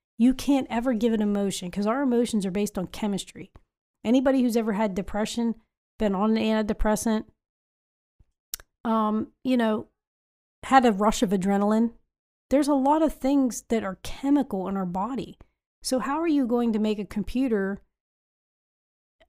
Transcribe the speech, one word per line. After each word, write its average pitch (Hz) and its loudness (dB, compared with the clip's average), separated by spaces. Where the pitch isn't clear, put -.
you 254 6
can't 262 0
ever 240 -2
give 220 2
an 214 0
emotion, 202 -2
'cause 202 -4
our 247 0
emotions 240 0
are 196 -2
based 202 -4
on 185 -2
chemistry. - -6
Anybody 262 2
who's 240 0
ever 220 0
had 202 -2
depression, 214 -4
been 202 0
on 220 2
an 220 0
antidepressant, 220 0
um, 220 -2
you 254 0
know, 220 -2
had 262 6
a 233 6
rush 208 2
of 196 0
adrenaline, 202 2
there's 269 4
a 302 2
lot 277 2
of 311 2
things 262 0
that 220 0
are 190 -8
chemical 262 -2
in 196 -4
our 190 -2
body. 190 -6
So 262 0
how 285 -2
are 339 0
you 285 2
going 233 0
to 220 0
make 214 0
a 208 -8
computer 208 -2